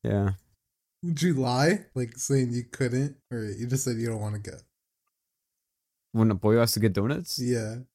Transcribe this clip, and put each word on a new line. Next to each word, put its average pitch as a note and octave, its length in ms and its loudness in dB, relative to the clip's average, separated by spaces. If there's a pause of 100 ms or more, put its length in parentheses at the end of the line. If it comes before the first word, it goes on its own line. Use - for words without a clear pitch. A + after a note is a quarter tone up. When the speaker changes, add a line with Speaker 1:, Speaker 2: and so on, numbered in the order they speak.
Speaker 1:
Yeah. G2+ 300 2 (680)
Speaker 2:
Did E3 180 -2
you E3+ 120 4
lie? C3 600 2
Like, B2 220 -4
saying C3 360 2
you A#2+ 100 -2
couldn't? C3 540 -2 (140)
Or A#2 120 -6
you G#2+ 240 -6
just C3 160 -2
said A#2+ 140 -2
you A2+ 100 -2
don't A2 140 -4
wanna G#2 180 -4
go? F#2+ 140 -12 (1600)
Speaker 1:
When A2 180 4
a G2+ 40 2
boy G#2+ 220 4
asked A#2 180 2
to A2 40 -2
get G#2+ 140 2
donuts? C3+ 460 -4
Speaker 2:
Yeah. A#2+ 400 -4 (160)